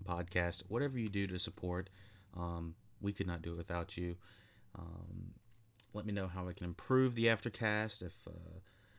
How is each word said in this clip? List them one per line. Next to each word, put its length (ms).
Podcast. 640
Whatever 300
you 100
do 200
to 100
support, 500
um, 400
we 120
could 160
not 120
do 120
it 40
without 400
you. 200
Um, 600
let 120
me 80
know 140
how 220
I 60
can 120
improve 480
the 120
Aftercast. 760
If, 240
uh, 320